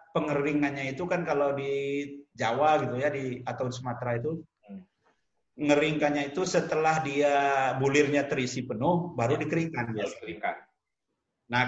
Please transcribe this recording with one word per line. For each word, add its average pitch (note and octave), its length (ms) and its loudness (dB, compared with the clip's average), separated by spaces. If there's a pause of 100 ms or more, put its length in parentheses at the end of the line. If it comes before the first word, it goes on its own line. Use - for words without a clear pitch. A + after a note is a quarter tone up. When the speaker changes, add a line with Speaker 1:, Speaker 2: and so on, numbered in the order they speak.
(160)
Speaker 1:
pengeringannya C#3+ 800 0
itu F3+ 80 -4
kan F3 180 -2
kalau C#3+ 300 2
di C#3 180 -2 (600)
Jawa C#3 480 2
gitu A#2+ 160 -2
ya, C#3 160 0
di, C3 320 -6
atau B2 240 -4
di B2 80 -4
Sumatera A#2+ 400 -4
itu, D#3 240 -4 (240)
Speaker 2:
Hmm. G3 160 -14 (800)
Speaker 1:
ngeringkannya D3 720 2
itu F#3 160 -2
setelah D#3 560 2
dia C#3+ 300 2 (420)
bulirnya C#3 480 4
terisi B2+ 400 -4
penuh, D#3 480 0
baru A#2+ 240 2
Speaker 2:
Ya. - 80 -4
Speaker 1:
dikeringkan D#3+ 480 -2
Speaker 2:
Baru G#2+ 80 -4
Speaker 1:
biasanya. - 160 -6
Speaker 2:
dikeringkan. G#2+ 400 -8 (960)
Speaker 1:
Nah, B2 160 4